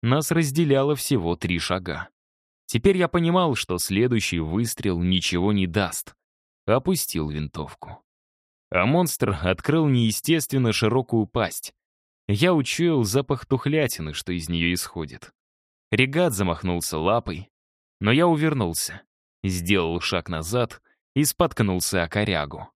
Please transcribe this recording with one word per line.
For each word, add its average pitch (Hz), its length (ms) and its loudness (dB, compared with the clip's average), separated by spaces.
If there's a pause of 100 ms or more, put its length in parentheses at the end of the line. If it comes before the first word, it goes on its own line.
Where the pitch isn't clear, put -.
Нас 139 300 0
разделяло 147 640 2
всего 87 400 0
три 87 240 -2
шага. 87 500 -6 (560)
Теперь 185 320 2
я 175 100 2
понимал, 170 480 2
что - 220 -4
следующий 104 640 0
выстрел 90 600 -2
ничего 90 520 2
не 98 160 2
даст. 90 480 -4 (500)
Опустил 110 640 0
винтовку. 76 760 -10 (680)
А 92 140 2
монстр 131 560 0
открыл 147 460 2
неестественно 127 840 2
широкую 113 540 2
пасть. - 480 -6 (540)
Я 131 260 4
учуял 156 500 2
запах 127 440 -2
тухлятины, 135 680 -2
что - 180 -8
из 82 180 -4
неё 85 220 0
исходит. 80 600 -8 (580)
Регат 135 420 2
замахнулся 87 680 -2
лапой, 95 500 -2 (500)
но 104 120 2
я 160 160 4
увернулся, 147 720 0 (420)
сделал 90 560 2
шаг 87 300 -2
назад 92 520 -4 (340)
и 143 80 2
споткнулся 98 800 0
о 82 40 -2
корягу. 80 720 -2